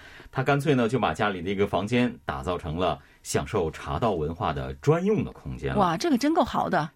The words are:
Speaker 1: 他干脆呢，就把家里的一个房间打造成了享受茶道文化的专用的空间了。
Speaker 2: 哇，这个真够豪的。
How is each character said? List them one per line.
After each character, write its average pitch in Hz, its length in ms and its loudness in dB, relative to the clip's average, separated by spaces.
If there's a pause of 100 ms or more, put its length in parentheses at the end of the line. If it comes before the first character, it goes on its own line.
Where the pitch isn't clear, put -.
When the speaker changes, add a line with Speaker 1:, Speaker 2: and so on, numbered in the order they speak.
(320)
Speaker 1:
他 131 100 -2
干 139 160 4
脆 147 160 2
呢， 120 140 4
就 127 100 0
把 95 140 2
家 104 160 0
里 92 140 -4
的 90 80 -4
一 101 40 0
个 98 120 2
房 98 200 -2
间 123 240 2 (140)
打 69 180 -6
造 87 140 -2
成 82 220 -4
了 82 200 0 (240)
享 87 240 -2
受 87 240 0
茶 - 280 -6
道 113 140 2
文 80 220 -2
化 85 160 -2
的 67 240 -6
专 160 300 2
用 196 180 2
的 - 80 -6
空 - 280 -12
间 135 160 -4
了。 - 40 2
Speaker 2:
哇， 175 180 4
这 277 120 -2
个 294 80 4
真 294 160 2
够 330 100 4
豪 - 280 0
的。 160 240 0